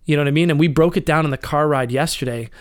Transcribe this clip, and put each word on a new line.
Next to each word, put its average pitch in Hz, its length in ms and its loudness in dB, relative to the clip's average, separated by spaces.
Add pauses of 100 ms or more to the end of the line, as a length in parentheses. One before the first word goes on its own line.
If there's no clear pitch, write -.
You 151 100 2
know 147 60 2
what 143 60 0
I 143 40 0
mean? 165 180 2
And 143 80 2
we 165 100 4
broke 160 280 2
it - 80 -2
down 156 200 0
in 147 60 -2
the 135 60 -4
car 151 320 -2
ride 131 240 0
yesterday 123 560 -4 (120)